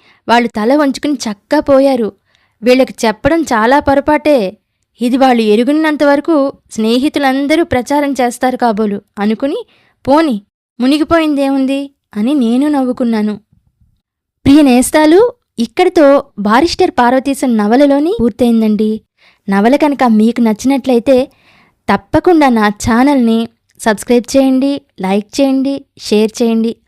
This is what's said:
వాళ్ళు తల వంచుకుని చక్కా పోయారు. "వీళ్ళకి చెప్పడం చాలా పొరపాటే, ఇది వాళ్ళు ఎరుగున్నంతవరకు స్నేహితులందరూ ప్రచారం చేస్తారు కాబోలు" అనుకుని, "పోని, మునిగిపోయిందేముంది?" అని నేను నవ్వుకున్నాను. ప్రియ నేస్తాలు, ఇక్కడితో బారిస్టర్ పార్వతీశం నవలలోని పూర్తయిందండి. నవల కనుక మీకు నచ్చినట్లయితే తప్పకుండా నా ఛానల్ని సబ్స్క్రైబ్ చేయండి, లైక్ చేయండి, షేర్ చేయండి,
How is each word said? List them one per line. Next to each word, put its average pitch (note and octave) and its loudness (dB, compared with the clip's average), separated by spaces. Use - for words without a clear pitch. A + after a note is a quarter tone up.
వాళ్ళు A#3 2
తల A3+ -2
వంచుకుని D4 -2
చక్కా A#3+ -4
పోయారు. C4+ 0
"వీళ్ళకి B3+ 0
చెప్పడం C#4+ -2
చాలా B3 0
పొరపాటే, C#4 0
ఇది A#3+ -2
వాళ్ళు B3 2
ఎరుగున్నంతవరకు C#4+ 0
స్నేహితులందరూ C#4 -2
ప్రచారం C#4+ -2
చేస్తారు B3 -4
కాబోలు" A3 -2
అనుకుని, A3 -4
"పోని, C#4 0
మునిగిపోయిందేముంది?" C#4 -2
అని A3+ -2
నేను B3+ 0
నవ్వుకున్నాను. A#3 -2
ప్రియ C#4+ 6
నేస్తాలు, D#4 2
ఇక్కడితో C#4+ 2
బారిస్టర్ C#4 0
పార్వతీశం B3+ 0
నవలలోని C#4 2
పూర్తయిందండి. A3 0
నవల G3+ 2
కనుక C#4+ 0
మీకు A3+ 2
నచ్చినట్లయితే B3+ 0
తప్పకుండా D4+ 0
నా A3 0
ఛానల్ని A3+ 0
సబ్స్క్రైబ్ A#3 -2
చేయండి, C4+ 0
లైక్ G3+ -4
చేయండి, C4+ -2
షేర్ G#3+ 0
చేయండి, A3+ -2